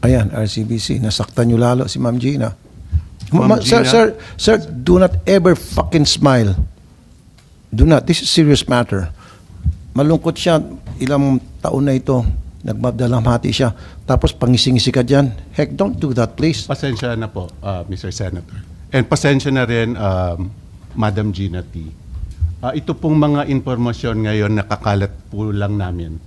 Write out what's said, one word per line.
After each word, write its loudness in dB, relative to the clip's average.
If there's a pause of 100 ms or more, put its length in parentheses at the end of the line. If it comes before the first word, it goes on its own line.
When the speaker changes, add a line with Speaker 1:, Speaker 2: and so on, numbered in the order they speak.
Speaker 1:
Ayan, 4
R -2
C -4
B -4
C. -4
Nasaktan 0
nyo 4
lalo 2
si -8
Ma'am -2
Gina. -2 (800)
Speaker 2:
Ma'am 4
Speaker 1:
Ma-, 4
sir, 4
Speaker 2:
Gina. 2
Speaker 1:
sir, 6 (320)
sir, 4
do 2
not 4
ever 4
fucking 0
smile. 2 (1200)
Do 6
not. 6
This 2
is -4
serious 4
matter. 0 (880)
Malungkot 2
siya. 2 (400)
Ilang 2 (240)
taon 0
na 2
ito, 0 (400)
nagmadalamhati 0
siya. 0 (320)
Tapos 2
pangising-ngisi 2
ka 2
dyan. 2 (240)
Heck, -2
don't -2
do -4
that, -2
please. -2
Speaker 2:
Pasensya -4
na -6
po, -8 (160)
uh, -6
Mister -8
Senator. -8 (320)
And 0
pasensya 2
na 2
rin, -2
um, -2 (400)
Madam -2
Gina -4
T. -14 (600)
Uh, -4
ito -4
pong 2
mga 2
impormasyon -2
ngayon, 0
nakakalat -2 (160)
po -6
lang -2
namin -6 (100)